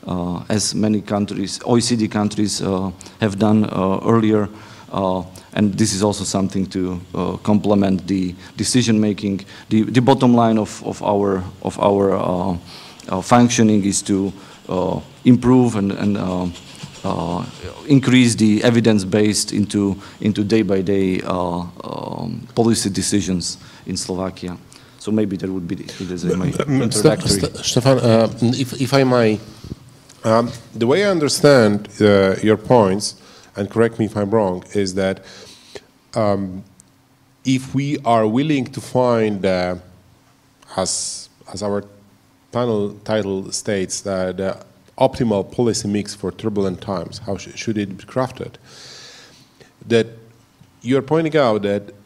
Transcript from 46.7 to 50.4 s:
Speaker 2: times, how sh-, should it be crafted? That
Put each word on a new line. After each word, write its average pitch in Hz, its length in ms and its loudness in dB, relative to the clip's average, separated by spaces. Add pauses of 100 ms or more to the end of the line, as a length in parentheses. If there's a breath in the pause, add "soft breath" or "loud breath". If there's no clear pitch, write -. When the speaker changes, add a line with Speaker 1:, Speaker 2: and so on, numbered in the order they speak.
Speaker 2:
times, 87 380 -8
how 101 180 -8
sh-, - 180 -16
should 107 240 -6
it 95 180 -6
be - 80 -18
crafted? - 500 -6 (1300 loud breath)
That 113 220 2 (720)